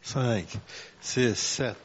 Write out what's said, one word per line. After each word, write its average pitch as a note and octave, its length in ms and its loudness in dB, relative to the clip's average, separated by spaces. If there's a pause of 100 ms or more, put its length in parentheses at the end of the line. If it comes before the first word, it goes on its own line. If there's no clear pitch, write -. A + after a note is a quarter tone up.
cinq, A#2 440 2 (560)
six, A#2+ 340 2
sept. - 500 -2